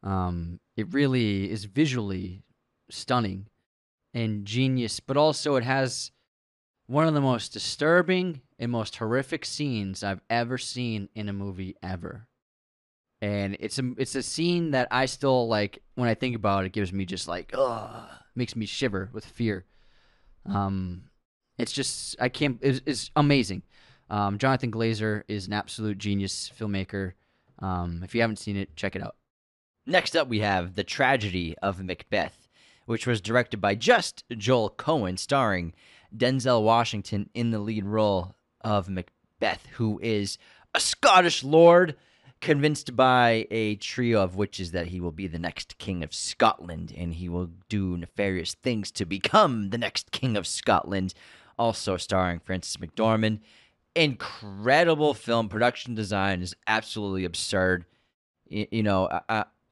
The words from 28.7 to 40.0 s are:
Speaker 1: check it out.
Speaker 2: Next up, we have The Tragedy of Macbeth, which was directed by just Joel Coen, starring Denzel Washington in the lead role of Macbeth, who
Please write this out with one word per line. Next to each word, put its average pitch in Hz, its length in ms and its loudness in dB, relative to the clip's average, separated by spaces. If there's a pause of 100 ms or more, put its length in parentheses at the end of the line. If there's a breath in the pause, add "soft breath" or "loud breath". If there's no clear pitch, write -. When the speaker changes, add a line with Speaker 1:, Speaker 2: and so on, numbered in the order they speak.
Speaker 1:
check 98 180 -4
it 98 80 -8
out. - 140 -12 (680)
Speaker 2:
Next 170 300 2
up, 147 140 2
we 110 100 0
have 92 360 0
The 101 100 -4
Tragedy 101 760 0
of 95 220 -4
Macbeth, - 640 -6 (380 soft breath)
which 117 200 -4
was 120 140 0
directed 117 380 0
by 101 180 2
just 175 540 2
Joel 113 400 2
Coen, 101 500 -2
starring 98 540 0 (420 soft breath)
Denzel 123 480 2
Washington 110 680 2
in 117 180 0
the 107 80 0
lead 104 240 -4
role 101 520 0 (260)
of 104 260 0
Macbeth, - 840 -6
who 107 280 -2